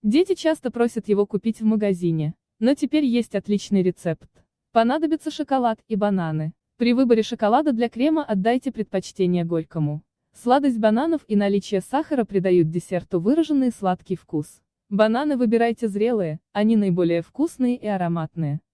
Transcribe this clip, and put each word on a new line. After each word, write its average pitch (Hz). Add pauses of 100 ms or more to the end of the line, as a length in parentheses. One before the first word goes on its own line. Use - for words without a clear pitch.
Дети 302
часто 311
просят 233
его 202
купить 220
в 220
магазине, 180 (260)
но 247
теперь 302
есть 240
отличный 202
рецепт. 175 (440)
Понадобится 302
шоколад 254
и 220
бананы. 170 (240)
При 240
выборе 233
шоколада 247
для 233
крема 294
отдайте 233
предпочтение 185
горькому. 160 (300)
Сладость 262
бананов 240
и 220
наличие 202
сахара 269
придают 180
десерту 175
выраженный 269
сладкий 185
вкус. - (280)
Бананы 226
выбирайте 233
зрелые, 202 (140)
они 214
наиболее 175
вкусные 254
и 202
ароматные. 170 (140)